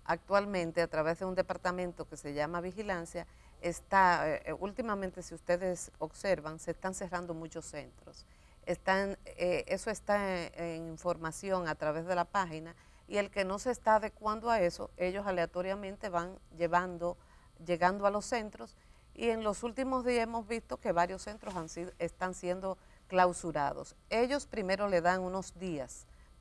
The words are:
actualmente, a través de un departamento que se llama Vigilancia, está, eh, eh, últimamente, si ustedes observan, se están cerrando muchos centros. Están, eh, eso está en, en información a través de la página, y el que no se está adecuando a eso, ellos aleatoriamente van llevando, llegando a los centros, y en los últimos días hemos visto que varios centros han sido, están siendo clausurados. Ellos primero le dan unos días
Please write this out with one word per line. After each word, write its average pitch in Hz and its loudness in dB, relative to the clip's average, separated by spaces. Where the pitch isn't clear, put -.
actualmente, 175 2
a 165 2
través 160 0
de 190 -4
un 185 -2
departamento 180 -2
que 160 -14
se 143 -8
llama 151 0
Vigilancia, 180 -6
está, 175 6
eh, - 0
eh, 156 -2
últimamente, 196 -4
si - -12
ustedes 175 -2
observan, 160 -2
se 170 -6
están 190 -4
cerrando 175 -6
muchos 160 -8
centros. - -14
Están, 190 0
eh, 175 0
eso 190 -2
está 196 0
en, - -10
en 165 -6
información 165 -2
a 151 0
través 156 -2
de 180 0
la 175 4
página, 165 -2
y 202 0
el 202 0
que 202 0
no 190 -2
se 254 0
está 220 6
adecuando 214 0
a 226 6
eso, 170 0
ellos 196 0
aleatoriamente 190 -2
van 175 -2
llevando, 175 0
llegando 180 4
a 202 8
los 208 -2
centros, 226 -6
y 233 0
en 226 0
los 208 0
últimos 254 0
días 240 4
hemos 226 -4
visto 233 -6
que 208 -2
varios 180 2
centros 208 -10
han 165 -4
sido, 175 -8
están 180 -2
siendo 185 -4
clausurados. 151 2
Ellos 247 2
primero 196 0
le 180 4
dan 180 4
unos 185 -6
días 156 -6